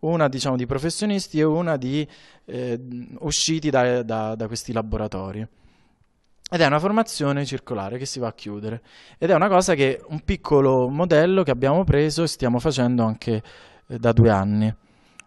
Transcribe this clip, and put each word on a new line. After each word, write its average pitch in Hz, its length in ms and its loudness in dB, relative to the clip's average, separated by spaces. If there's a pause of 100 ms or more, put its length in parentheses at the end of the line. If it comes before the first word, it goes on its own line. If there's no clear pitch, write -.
una, 160 240 2
diciamo, 131 300 -2
di 123 80 -2
professionisti 165 720 -4
e 151 40 4
una 160 340 0
di, 135 280 -4 (380)
eh, 123 340 -6 (420)
usciti 151 500 -2
da, 123 340 2
da, 110 320 -4
da 110 120 -6
questi 113 260 -10
laboratori. 107 720 -6 (1040)
Ed 175 80 -2
è 160 60 6
una 147 140 4
formazione 151 640 -2
circolare 120 520 -8
che 131 80 -8
si - 140 -10
va 123 80 -4
a 107 60 -6
chiudere. 104 480 -10 (360)
Ed 165 120 -2
è 196 40 6
una 170 140 4
cosa 185 280 4
che, 135 320 0
un 151 140 -10
piccolo 135 680 2
modello 170 540 2
che 139 80 0
abbiamo 135 340 2
preso 151 380 2
e 160 40 0
stiamo 123 320 0
facendo 123 440 0
anche, 110 380 -2 (460)
eh, 123 100 -10
da 117 140 2
due 113 180 8
anni. 104 440 2 (540)